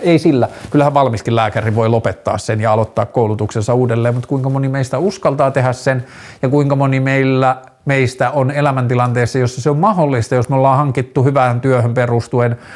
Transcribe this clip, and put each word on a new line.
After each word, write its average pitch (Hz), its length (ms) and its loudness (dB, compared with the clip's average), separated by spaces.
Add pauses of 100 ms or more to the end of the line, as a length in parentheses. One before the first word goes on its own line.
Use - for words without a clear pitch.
Ei 170 180 4
sillä. 139 300 2 (200)
Kyllähän 147 240 2
valmiskin 120 420 0
lääkäri 110 400 0
voi 113 140 2
lopettaa 113 480 -2
sen 110 240 -4
ja 110 100 2
aloittaa 110 340 0
koulutuksensa 107 680 -2
uudelleen, 120 400 0
mutta 123 160 -6
kuinka 135 200 -2
moni 135 200 -2
meistä 131 280 -4
uskaltaa 143 540 0
tehdä 127 220 0
sen 127 320 -2 (360)
ja 131 80 0
kuinka 143 260 2
moni 135 240 0
meillä 131 600 0 (240)
meistä 131 460 0
on 139 200 0
elämäntilanteessa, 123 880 0
jossa 123 220 -2
se 147 80 0
on 147 80 0
mahdollista, 151 580 0
jos 123 140 0
me 139 60 0
ollaan 131 220 4
hankittu 135 460 0
hyvään 127 380 2
työhön 123 320 2
perustuen 120 640 0 (180)